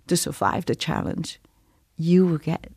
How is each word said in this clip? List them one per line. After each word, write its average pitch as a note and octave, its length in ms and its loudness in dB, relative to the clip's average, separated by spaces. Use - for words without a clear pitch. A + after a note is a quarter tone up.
to F3+ 100 0
survive - 520 -2
the - 80 0
challenge, - 640 -6
you F3 300 6
will E3 100 0
get - 400 -6